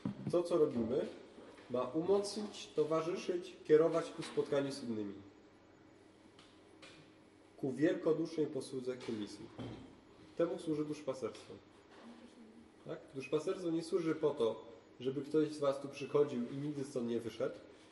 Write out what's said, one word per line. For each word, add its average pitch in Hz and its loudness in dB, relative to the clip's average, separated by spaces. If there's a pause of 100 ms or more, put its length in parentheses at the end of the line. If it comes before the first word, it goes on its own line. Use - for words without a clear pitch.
(300)
to, 175 4
co 175 2
robimy, 135 2 (600)
ma 123 0
umocnić, 202 0
towarzyszyć, 160 0
kierować 160 6
ku 160 -8
spotkaniu 139 0
z - -8
innymi. 107 -4 (2500)
Ku 139 -2
wielkodusznej 160 2
posłudze, 127 -6
ku 123 -6
misji. 107 -6 (920)
Temu 170 0
służy 151 -2
duszpasterstwo. - -6 (1300)
Tak? 156 -8 (160)
Duszpasterstwo 170 -2
nie 165 0
służy 165 0
po 147 2
to, 113 0 (340)
żeby 135 -2
ktoś 151 4
z 143 -8
was 139 2
tu 139 -8
przychodził 131 2 (100)
i 139 -6
nigdy 143 -4
stąd 123 -4
nie 117 0
wyszedł, 117 -4 (360)